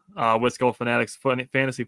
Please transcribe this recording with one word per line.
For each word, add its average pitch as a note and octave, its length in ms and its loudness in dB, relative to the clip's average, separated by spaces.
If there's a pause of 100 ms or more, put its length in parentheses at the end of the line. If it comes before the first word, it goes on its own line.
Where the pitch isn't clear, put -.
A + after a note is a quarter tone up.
(160)
uh, A2+ 220 2
Wisco B2 380 0
Fanatics A#2+ 400 -2
Fan-, B2+ 360 -2
Fantasy C3 360 -2